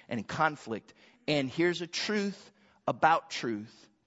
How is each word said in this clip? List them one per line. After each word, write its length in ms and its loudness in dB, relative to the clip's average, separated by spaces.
and 100 -4
in 60 -10
conflict. 680 -4
And 200 0
here's 340 0
a 60 -8
truth 640 -4
about 420 4
truth. 420 -6